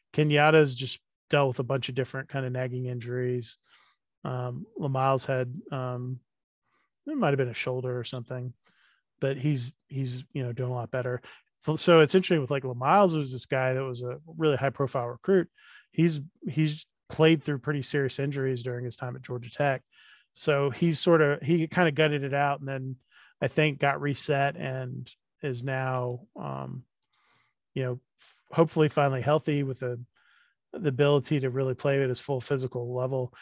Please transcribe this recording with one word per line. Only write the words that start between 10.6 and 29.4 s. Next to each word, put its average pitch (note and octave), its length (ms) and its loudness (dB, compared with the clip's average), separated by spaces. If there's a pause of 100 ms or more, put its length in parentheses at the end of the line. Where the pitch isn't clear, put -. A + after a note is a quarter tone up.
a B2 40 -6
lot A#2 160 -8
better. B2 300 -4 (440)
So, D#3 100 0
so E3 240 8
it's D3+ 160 6
interesting F#3 240 4
with, C3 120 -2
like, C3+ 120 -2
LaMiles D3 500 4
was C#3 200 -2
this B2 120 -6
guy C3 280 0
that C3+ 100 -2
was B2 200 -8
a B2+ 220 -8
really D#3+ 320 2
high C3+ 120 0
profile C3 380 -2
recruit. F3 420 2 (420)
He's, D#3+ 300 2 (280)
he's D3+ 360 -2 (240)
played D#3+ 340 6
through C#3+ 160 -4
pretty D3 220 -4
serious C3+ 380 -2
injuries C3+ 440 -2
during B2 220 -6
his A#2 100 -8
time B2+ 220 -10
at C3 40 -18
Georgia A#2+ 300 -10
Tech. C#3 300 0 (520)
So C#3+ 360 0
he's E3 280 2
sorta, D#3 440 4
he D#3+ 260 2
kinda E3+ 240 2
gutted D3 320 2
it C3+ 100 -4
out C#3+ 280 0
and C3+ 80 -8
then C3 260 -6 (460)
I C3 80 2
think D3+ 300 2
got C#3+ 200 0
reset C#3+ 560 -2
and B2+ 560 -8 (300)
is B2+ 200 -4
now, B2+ 600 -4 (180)
um, C3+ 440 -8 (880)
you C3+ 100 -4
know, B2 160 -6 (180)
f-, - 260 -20 (100)
hopefully D#3+ 340 4
finally C#3 340 2
healthy D3 420 0